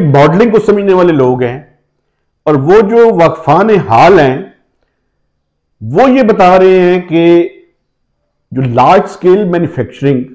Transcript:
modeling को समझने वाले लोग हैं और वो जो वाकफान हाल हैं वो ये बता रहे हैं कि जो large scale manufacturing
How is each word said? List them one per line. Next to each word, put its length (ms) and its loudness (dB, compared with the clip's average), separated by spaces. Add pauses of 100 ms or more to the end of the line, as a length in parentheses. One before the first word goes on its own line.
(160)
modeling 360 2
को 80 0
समझने 340 0
वाले 200 0
लोग 300 -2
हैं 360 -10 (640)
और 120 0
वो 240 2
जो 340 2
वाकफान 640 0
हाल 400 2
हैं 340 -4 (1300)
वो 260 0
ये 160 0
बता 340 2
रहे 220 2
हैं 220 0
कि 420 0 (1080)
जो 100 -8 (120)
large 340 2
scale 380 -2
manufacturing 800 -4 (120)